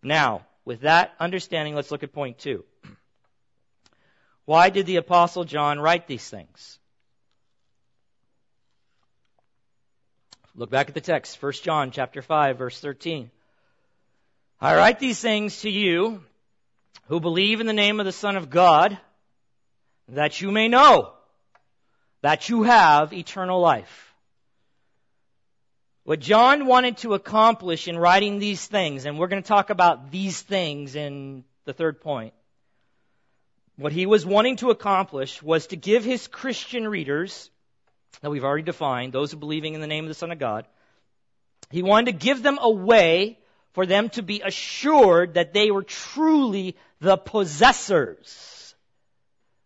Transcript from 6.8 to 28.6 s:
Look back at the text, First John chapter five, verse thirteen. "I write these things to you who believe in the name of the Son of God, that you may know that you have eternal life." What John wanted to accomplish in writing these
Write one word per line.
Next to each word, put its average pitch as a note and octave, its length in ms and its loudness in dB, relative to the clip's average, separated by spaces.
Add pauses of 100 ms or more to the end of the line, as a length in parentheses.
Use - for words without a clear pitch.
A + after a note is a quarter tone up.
Look A2+ 160 -12
back C3+ 180 0
at C#3+ 60 -20
the D#3 60 -8
text, - 380 -6
First C#3+ 260 -10
John D3+ 260 -2
chapter C3 320 -10
five, C#3+ 360 0
verse B2+ 220 -10
thirteen. C#3+ 500 -10 (1300)
"I D#3 160 2
write G3 240 4
these B3+ 200 -4
things G#3+ 420 -4
to G#3+ 80 -6
you G3 520 -2 (840)
who D#3+ 100 -4
believe F#3 420 -2
in A3+ 60 -4
the A3 60 -4
name G#3 260 0
of G3+ 80 -4
the F#3 60 -6
Son G3+ 240 -6
of D#3+ 140 -10
God, F3 460 4 (1120)
that D3 320 -4
you G3 100 -6
may A3 180 0
know B3+ 440 6 (1120)
that D3+ 260 0
you A3+ 140 0
have D#3+ 500 6
eternal F#3 480 -4
life." D3 540 0 (1900)
What D#3 160 -4
John A#3+ 460 4
wanted B3+ 320 2
to A3+ 160 -4
accomplish G#3 760 0
in E3+ 100 -8
writing G3 400 2
these G3+ 260 -6